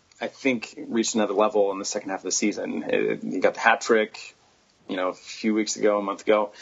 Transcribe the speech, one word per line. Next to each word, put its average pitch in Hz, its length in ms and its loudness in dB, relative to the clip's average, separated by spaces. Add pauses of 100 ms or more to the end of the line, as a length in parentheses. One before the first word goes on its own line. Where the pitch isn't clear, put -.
(180)
I 113 100 -6
think, - 480 -2 (120)
reached 113 260 0
another 104 200 2
level 104 380 4
in 95 60 -6
the 98 60 -8
second 104 240 -6
half 95 120 -4
of - 40 -14
the 92 80 -4
season. 98 520 -2
Uh, 104 320 0 (140)
he 95 100 -4
got 90 120 4
the - 80 -12
hat 113 220 4
trick, - 520 0 (540)
you 95 80 -6
know, 92 120 -2
a 90 60 -4
few - 380 -4
weeks 107 240 -2
ago, 104 220 2
a 104 40 -2
month 98 200 -6
ago. 107 400 2